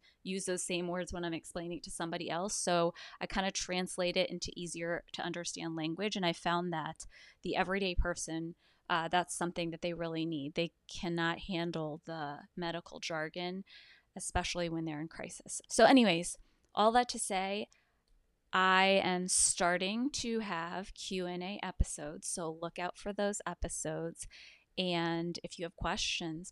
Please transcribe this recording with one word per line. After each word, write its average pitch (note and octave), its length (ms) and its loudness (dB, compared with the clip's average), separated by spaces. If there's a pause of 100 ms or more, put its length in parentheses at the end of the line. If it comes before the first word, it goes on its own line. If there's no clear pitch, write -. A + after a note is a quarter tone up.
(240)
use F#3+ 220 -4
those F3+ 180 -2
same F3+ 240 -2
words F3 260 -4
when F3 120 -4
I'm E3 80 -2
explaining E3+ 480 -8
to F#3+ 100 -12
somebody E3+ 380 -4
else. F3+ 260 -2
So F3 380 4 (280)
I F3+ 60 -6
kinda G3 240 0
translate F3+ 680 -2
it F#3 120 2
into F3+ 260 -6
easier E3+ 480 -4 (100)
to - 80 -6
understand E3+ 540 -6
language. E3 400 -2
And F#3 100 0
I E3+ 80 2
found F3 400 0
that D#3 320 -6 (380)
the F3+ 120 -2
everyday F#3 400 0
person, E3 600 -2 (340)
uh, E3 180 2
that's F3 280 2
something F3 360 -2
that E3 100 -8
they F3 120 0
really E3 320 -2
need. D3+ 300 -4
They E3+ 160 0 (160)
cannot E3+ 520 0
handle E3 680 -4
the D3 340 -6 (160)
medical E3+ 440 -6
jargon, F3 640 -4 (520)
especially F3+ 540 -2
when E3 160 -2
they're D3+ 160 -4
in E3 60 -6
crisis. - 640 -10
So - 160 8
anyways, G3 520 8 (360)
all G#3+ 180 6
that B3 180 4
to A#3 100 -6
say, G3 480 -2 (880)
I F#3+ 500 8
am F3+ 240 2
starting F#3+ 840 2
to A3+ 280 -2
have F3+ 540 -4
Q F#3 320 -4
and F3+ 180 -4
A G3+ 200 -6
episodes, D#3 640 0
so D#3+ 340 -4
look E3+ 180 -4
out F3 180 -4
for G#3 140 -6
those G3+ 340 0
episodes. E3 840 -4 (500)
And E3+ 640 2
if - 160 -8
you F3 60 -6
have E3+ 140 -6
questions, E3+ 760 -2